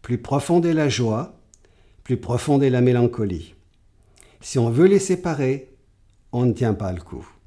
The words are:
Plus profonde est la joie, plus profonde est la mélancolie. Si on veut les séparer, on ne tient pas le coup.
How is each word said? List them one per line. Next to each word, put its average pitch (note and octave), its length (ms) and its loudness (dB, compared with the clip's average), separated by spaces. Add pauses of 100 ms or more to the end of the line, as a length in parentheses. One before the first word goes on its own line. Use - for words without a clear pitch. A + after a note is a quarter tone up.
Plus A#2+ 160 -4
profonde E3+ 480 0
est E3+ 80 2
la D3+ 160 2
joie, A#2 500 -2 (640)
plus B2+ 140 -4
profonde C#3 440 0
est C3+ 80 4
la B2 120 2
mélancolie. A#2+ 720 0 (880)
Si - 160 -6
on A#2 100 2
veut C3+ 180 4
les G3 120 6
séparer, D#3 720 -2 (640)
on A#2+ 120 -2
ne A#2+ 80 2
tient A2 220 0
pas F#2 180 -6
le F2 80 -8
coup. - 260 -16 (200)